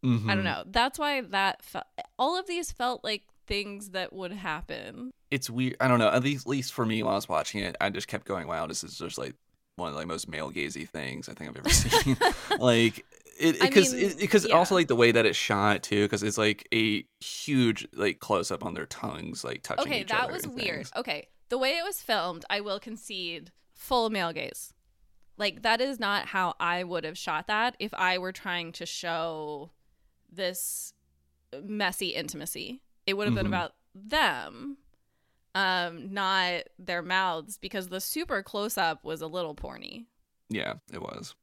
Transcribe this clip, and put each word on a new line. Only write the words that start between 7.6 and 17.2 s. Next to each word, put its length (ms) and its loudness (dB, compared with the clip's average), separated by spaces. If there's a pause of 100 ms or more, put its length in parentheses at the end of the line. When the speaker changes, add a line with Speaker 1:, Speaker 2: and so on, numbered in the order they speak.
Speaker 1:
it, 180 -4
I 100 2
just 180 -6
kept 180 -6
going, 220 -4
"Wow, 200 -4
this 160 -6
is 140 -12
just, 200 -8
like, 180 -8 (420)
one 160 -6
of 40 -6
the 80 -6
most 220 -6
male 240 -6
gazy 360 -6
things 420 -8
I 40 -12
think 180 -12
I've 60 -14
ever 120 -4
<laughs> 40 6
seen." 440 4 (200)
Speaker 2:
<laughs> 200 -2
Speaker 1:
Like, 480 4 (340)
it, 220 4
Speaker 2:
I 60 6
Speaker 1:
it, 40 4
'cause 220 8
Speaker 2:
mean, 260 0
Speaker 1:
it, 80 0
'cause 180 6
Speaker 2:
yeah. 120 6
Speaker 1:
also, 180 6
like, 140 6
the 60 6
way 180 10
that 120 8
it's 120 4
shot 460 4
too, 260 4
'cause 140 0
it's, 140 0
like, 360 2
a 320 2 (160)